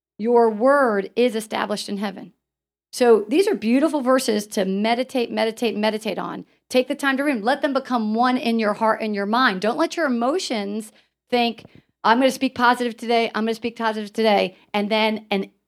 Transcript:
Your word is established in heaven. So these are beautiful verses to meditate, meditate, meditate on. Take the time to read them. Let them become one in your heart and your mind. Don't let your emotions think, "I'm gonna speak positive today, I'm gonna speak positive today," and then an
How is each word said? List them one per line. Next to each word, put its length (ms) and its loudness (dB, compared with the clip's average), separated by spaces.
Your 300 4
word 680 2
is 180 2
established 540 -6
in 100 -6
heaven. 340 -8
So 360 6
these 200 0
are 80 0
beautiful 460 2
verses 460 0
to 160 -2
meditate, 640 -2
meditate, 460 -2
meditate 420 -4
on. 280 -10
Take 180 2
the 60 -4
time 220 -2
to 80 -2
read 120 0
them. 80 -6
Let 160 0
them 120 -2
become 420 -2
one 220 2
in 220 0
your 160 0
heart 280 0
and 120 -4
your 120 -4
mind. 340 0
Don't 160 -2
let 200 -2
your 100 -2
emotions 840 -4
think, 360 -2
"I'm 160 4
gonna 100 4
speak 240 -2
positive 420 0
today, 380 0
I'm 100 -2
gonna 100 -2
speak 220 -8
positive 360 -6
today," 440 2
and 180 -2
then 400 0
an 200 -2